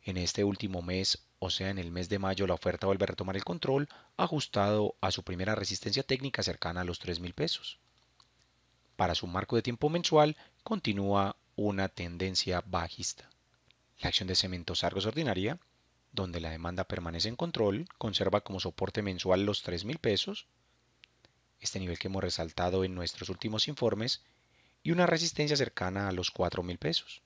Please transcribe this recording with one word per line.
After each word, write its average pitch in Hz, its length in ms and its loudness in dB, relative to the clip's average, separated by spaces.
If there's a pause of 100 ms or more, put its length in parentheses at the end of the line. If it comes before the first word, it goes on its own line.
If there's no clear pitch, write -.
en 92 140 -4
este 90 260 0
último 98 400 -2
mes, 92 400 -2 (160)
o 95 100 -4
sea, 95 200 -2
en 98 100 -4
el 85 100 -6
mes 90 200 -4
de 101 100 2
mayo, 95 260 2
la 90 80 2
oferta 87 320 0
vuelve 98 200 4
a - 20 -2
retomar 92 280 -4
el 95 100 -4
control, 143 440 0 (280)
ajustado 107 840 2
a 98 80 2
su 95 140 -4
primera 95 320 -2
resistencia 101 480 -2
técnica 131 400 -2
cercana 87 380 -2
a - 20 -2
los 87 160 -4
tres 85 200 -4
mil 87 140 -6
pesos. - 460 -4 (1160)
Para 87 200 2
su - 100 -2
marco 92 300 -2
de 113 80 4
tiempo 123 260 0
mensual, 156 480 4 (240)
continúa 98 760 2 (180)
una 98 320 2
tendencia 87 800 -2
bajista. 90 600 -4 (720)
La 92 100 -2
acción 92 180 2
de 92 80 0
Cementos 90 480 0
Argos 92 240 0
Ordinaria, 113 500 0 (540)
donde 87 300 -2
la 82 100 -4
demanda 87 320 -2
permanece 85 460 -2
en 120 80 -6
control, 123 500 2 (100)
conserva 101 440 2
como 95 180 -6
soporte 92 420 -2
mensual 95 440 4
los 101 180 0
tres 90 220 -4
mil 147 120 -4
pesos, 117 480 0 (1120)
este - 200 -6
nivel 90 180 -2
que - 120 -4
hemos 95 120 -2
resaltado 90 640 0
en 92 100 -2
nuestros 90 360 -6
últimos 107 400 -2
informes, 113 520 0 (640)
y 156 60 2
una 175 140 6
resistencia 160 500 2
cercana 98 540 0
a - 20 0
los 90 180 0
cuatro 90 320 0
mil 87 160 -4
pesos. - 480 -2